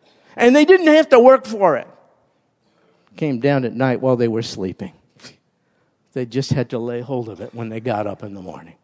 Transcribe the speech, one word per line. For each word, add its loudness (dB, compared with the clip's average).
And 4
they 6
didn't 4
have 4
to 8
work 6
for 0
it. -8
It -20
came -4
down 0
at -6
night -2
while 0
they 0
were -4
sleeping. -10
They -8
just -6
had -4
to -8
lay -8
hold -8
of -16
it -16
when -10
they -10
got -6
up -12
in -14
the -16
morning. -18